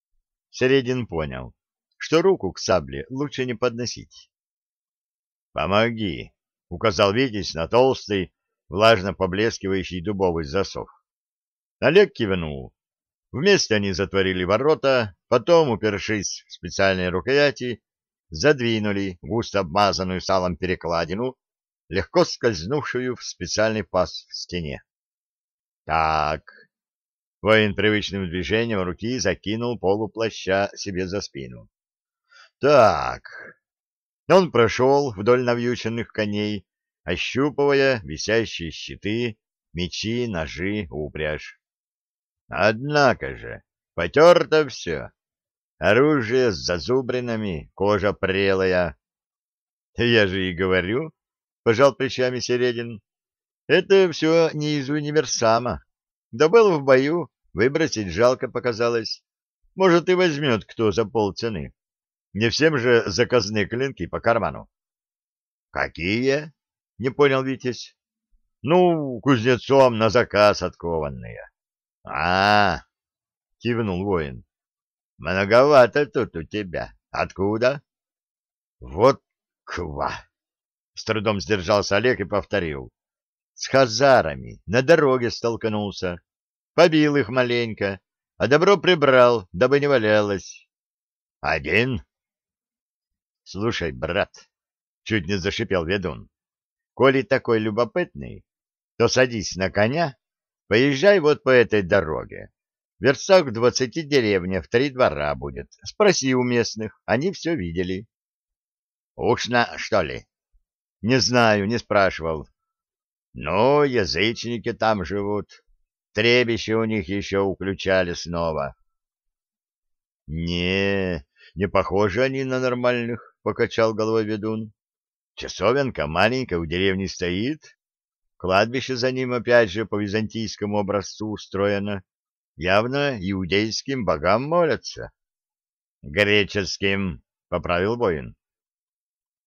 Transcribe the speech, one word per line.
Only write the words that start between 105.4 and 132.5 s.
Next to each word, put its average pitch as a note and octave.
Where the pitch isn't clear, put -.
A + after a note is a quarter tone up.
Спроси D#3
у B2+
местных, A2+
они C3+
всё E3
видели". F#2
"Ушна, A2+
что -
ли?" C2
"Не B2
знаю, A2
не A#2
спрашивал". E2
"Ну, G#2
язычники A2+
там G#2+
живут. G2+
Требище A#2
у A2+
них A2
ещё G2
уключали F#2
снова". D#2+
"Не, F2+
не F#2+
похожи F#2+
они C3+
на C3
нормальных", B2
покачал A2+
головой A2
ведун. A2
Часовенка G2
маленькая F#2+
у E2+
деревни F#2+
стоит. F#2+
Кладбище A#2
за B2+
ним B2+
опять A#2+
же G#2
по G#2
византийскому G#2
образцу G2+
устроено. G2+